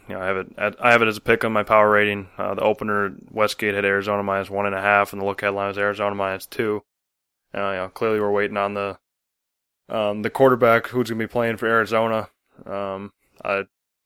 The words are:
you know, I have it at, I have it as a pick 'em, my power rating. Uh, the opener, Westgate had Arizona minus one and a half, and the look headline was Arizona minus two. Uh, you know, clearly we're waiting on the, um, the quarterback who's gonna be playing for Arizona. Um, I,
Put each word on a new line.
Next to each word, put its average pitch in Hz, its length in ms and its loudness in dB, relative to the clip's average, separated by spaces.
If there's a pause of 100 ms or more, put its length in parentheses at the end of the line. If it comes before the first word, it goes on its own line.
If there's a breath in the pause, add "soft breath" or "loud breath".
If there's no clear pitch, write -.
you 98 60 -10
know, 95 60 -8
I 92 60 -6
have 95 100 -2
it 92 100 -4 (100)
at, - 280 -4
I 123 80 6
have 117 100 6
it 110 60 4
as 107 80 -2
a 107 40 -14
pick 117 240 2
'em, 113 80 0
my 107 120 0
power 107 260 6
rating. 104 380 2 (100)
Uh, 98 160 -4
the 98 80 -4
opener, 104 520 -2 (160)
Westgate 104 440 -2
had 101 100 0
Arizona 101 380 0
minus 98 280 -2
one 101 160 -2
and 98 100 -2
a 95 40 -4
half, 101 320 4
and 101 80 -10
the 98 60 -4
look 98 140 -4
headline 98 280 -2
was 98 100 -6
Arizona 101 360 -2
minus 95 320 -4
two. 104 360 -4 (720)
Uh, - 60 -8 (120)
you 98 60 -4
know, 92 160 -6
clearly 110 280 0
we're 104 100 0
waiting 101 260 0
on 101 180 0
the, 101 240 -6 (920)
um, 107 340 -2
the 110 80 -4
quarterback 120 580 4
who's 120 220 -4
gonna 113 80 -4
be 110 80 -4
playing 117 300 -2
for 117 100 -4
Arizona. 113 640 0 (360)
Um, 98 480 -8 (320)
I, 98 200 -2 (420)